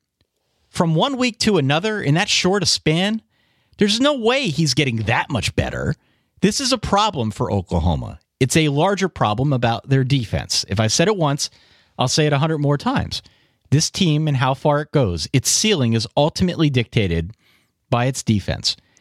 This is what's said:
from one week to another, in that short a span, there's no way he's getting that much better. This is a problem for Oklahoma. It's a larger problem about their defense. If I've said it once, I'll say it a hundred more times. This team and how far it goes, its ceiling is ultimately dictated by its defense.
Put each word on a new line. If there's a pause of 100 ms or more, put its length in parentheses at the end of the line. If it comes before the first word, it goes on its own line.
(680)
from
one
week
to
another,
in
that
short
a
span, (560)
there's
no
way
he's
getting
that
much
better. (460)
This
is
a
problem
for
Oklahoma. (200)
It's
a
larger
problem
about
their
defense.
If
I've
said
it
once, (500)
I'll
say
it
a
hundred
more
times. (480)
This
team
and
how
far
it
goes,
its
ceiling
is (100)
ultimately
dictated (580)
by
its
defense. (260)